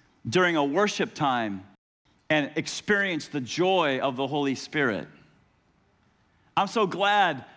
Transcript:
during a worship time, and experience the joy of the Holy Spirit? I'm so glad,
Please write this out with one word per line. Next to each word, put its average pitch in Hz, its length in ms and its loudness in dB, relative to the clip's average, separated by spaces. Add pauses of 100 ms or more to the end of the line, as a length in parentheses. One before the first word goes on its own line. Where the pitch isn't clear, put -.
(300)
during 175 260 4
a 151 80 4
worship 170 520 0
time, 113 480 -2 (680)
and 151 260 0
experience 190 720 -2
the 147 140 -6
joy 156 580 0
of 131 160 -2
the 135 100 -4
Holy 139 300 -2
Spirit? 123 500 -2 (1500)
I'm 196 120 2
so 208 200 2
glad, 180 560 2 (140)